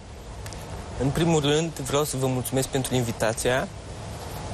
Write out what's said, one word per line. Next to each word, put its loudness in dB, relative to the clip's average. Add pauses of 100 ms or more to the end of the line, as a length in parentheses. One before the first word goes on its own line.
(1000)
În 2
primul 4
rând, 4
vreau 2
să -2
vă 2
mulțumesc 2
pentru 0
invitația 2 (880)